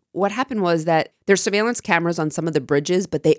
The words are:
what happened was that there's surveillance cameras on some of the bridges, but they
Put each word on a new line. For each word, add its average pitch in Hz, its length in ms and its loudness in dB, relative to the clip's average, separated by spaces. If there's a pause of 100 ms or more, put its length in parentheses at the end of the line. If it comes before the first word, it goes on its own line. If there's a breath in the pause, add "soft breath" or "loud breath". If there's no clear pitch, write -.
(100)
what 196 220 -2
happened 233 300 -4
was 165 240 0
that 160 260 0 (140)
there's 196 160 4
surveillance 214 380 0
cameras 170 380 0
on 156 140 -4
some 160 160 -4
of 156 60 -6
the 151 60 2
bridges, 147 460 0
but 156 160 -6
they 156 160 4